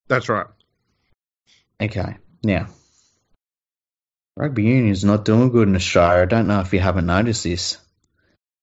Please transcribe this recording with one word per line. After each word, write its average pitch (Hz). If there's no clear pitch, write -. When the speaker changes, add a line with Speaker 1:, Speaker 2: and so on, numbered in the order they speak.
Speaker 1:
That's 131
right. 101
Speaker 2:
Okay. 107
Now, 98
rugby 135
union's 107
not 104
doing 117
good 113
in 95
Australia. 87
I 92
don't 113
know 101
if 92
you 95
haven't 92
noticed 107
this. 85